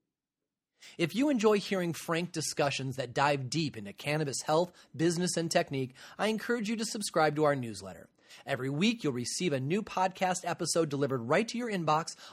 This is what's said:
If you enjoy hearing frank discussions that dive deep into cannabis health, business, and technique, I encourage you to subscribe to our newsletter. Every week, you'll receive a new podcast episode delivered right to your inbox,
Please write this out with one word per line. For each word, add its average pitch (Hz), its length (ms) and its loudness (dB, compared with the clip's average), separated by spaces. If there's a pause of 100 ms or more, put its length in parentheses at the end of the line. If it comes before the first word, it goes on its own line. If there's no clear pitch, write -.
(960)
If 160 180 -2
you 269 140 2
enjoy 214 300 4
hearing 180 340 -2
frank 170 400 -2
discussions 139 640 -2
that 123 160 -6
dive 143 380 2
deep 151 260 -2
into 101 160 -10
cannabis 147 480 -2
health, 170 320 2 (240)
business, 175 400 2
and 165 140 0
technique, 135 440 0 (240)
I 208 100 2
encourage 220 420 -2
you 233 60 0
to 220 100 -2
subscribe 156 500 2
to 151 80 4
our 143 100 6
newsletter. 98 540 -8 (380)
Every 135 240 -2
week, 214 320 2
you'll 147 100 0
receive 123 400 -2
a 135 80 2
new 160 220 0
podcast 185 600 0
episode 170 440 0
delivered 135 300 0
right 147 300 2
to 226 100 -6
your 240 120 -4
inbox, 160 440 0 (180)